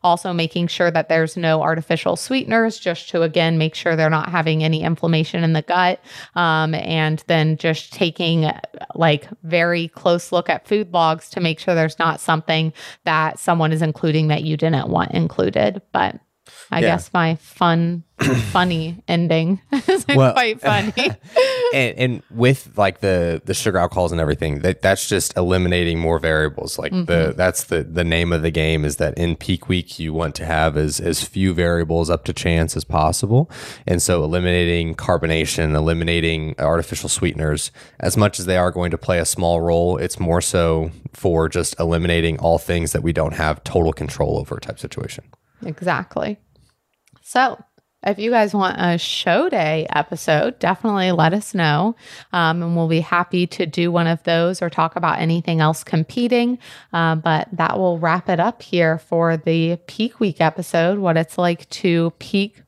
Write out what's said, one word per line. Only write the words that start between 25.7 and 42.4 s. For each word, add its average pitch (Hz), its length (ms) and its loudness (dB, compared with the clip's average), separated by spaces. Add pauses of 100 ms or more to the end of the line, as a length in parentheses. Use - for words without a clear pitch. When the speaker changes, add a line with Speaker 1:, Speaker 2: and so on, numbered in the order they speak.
Speaker 2:
more 82 200 0
variables. 78 600 -2
Like, - 140 -6
the, 185 120 -2
Speaker 1:
Mm-hmm. 82 320 0
Speaker 2:
that's 90 280 0
the, 82 180 -2
the 80 220 -2
name 85 260 2
of 80 120 0
the 82 80 0
game, 78 340 0
is 73 100 -2
that 78 220 -2
in 85 180 0
peak - 320 -6
week, 90 320 -4
you 80 140 -6
want 80 220 -4
to 82 100 -10
have 80 320 0
as, 76 240 -2
as 85 220 -2
few 95 300 0
variables 85 560 0
up 85 160 0
to 85 80 -6
chance 82 440 0
as 76 80 -6
possible. 101 640 0 (340)
And - 160 0
so 87 220 2
eliminating 85 720 0
carbonation, 80 800 0
eliminating 82 840 0
artificial 80 500 -2
sweeteners, 76 600 -2 (280)
as - 160 -2
much 104 240 2
as 90 60 -8
they 92 120 2
are 90 140 2
going 87 200 -2
to 82 60 -4
play 90 220 0
a 80 60 0
small 85 360 0
role, 85 360 2
it's - 220 -6
more 87 220 2
so 82 500 0 (220)
for 82 360 0
just - 300 -4
eliminating 85 600 0
all 82 180 2